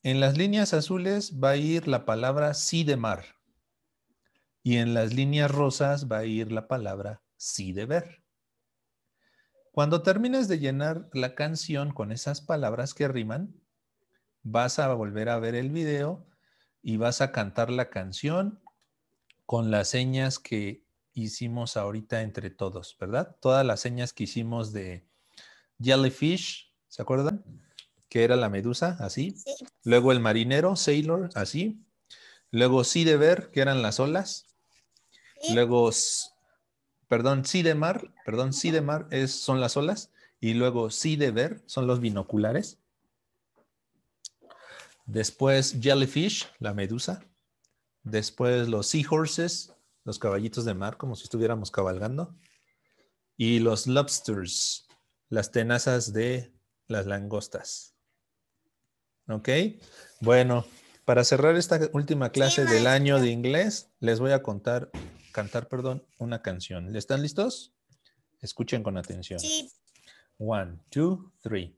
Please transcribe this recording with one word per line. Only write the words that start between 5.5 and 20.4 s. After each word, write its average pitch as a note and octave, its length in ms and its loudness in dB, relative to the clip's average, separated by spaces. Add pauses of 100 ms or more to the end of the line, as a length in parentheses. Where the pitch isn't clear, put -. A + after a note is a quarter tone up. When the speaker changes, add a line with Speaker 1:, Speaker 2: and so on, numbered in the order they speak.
Speaker 1:
va G#2+ 80 -2
a A2 60 -4
ir A2 260 -4
la A2 160 -6
palabra G2+ 560 -6 (120)
sí - 380 -8
de G2+ 120 -6
ver. E3+ 380 -6 (1500)
Cuando D#3 320 2
termines A#3 440 2
de F3 120 0
llenar D3 540 -2
la B2+ 220 -2
canción D3 560 -4
con G#2+ 200 -6
esas C#3+ 300 -6
palabras C3+ 520 -2
que C#3+ 140 -2
riman, C3 480 -6 (880)
vas A#2+ 360 0
a C3+ 140 2
volver G#2+ 360 -2
a A#2 100 0
ver A#2 160 -2
el C3 160 -2
video D3+ 560 -4 (540)
y A2 160 -2
vas A#2+ 240 0
a C3+ 100 0
cantar A2+ 380 -2
la B2 200 -2
canción D3+ 720 -4 (840)
con A#2 260 0
las G2+ 180 2
señas C3 500 0
que G#2+ 440 -6 (300)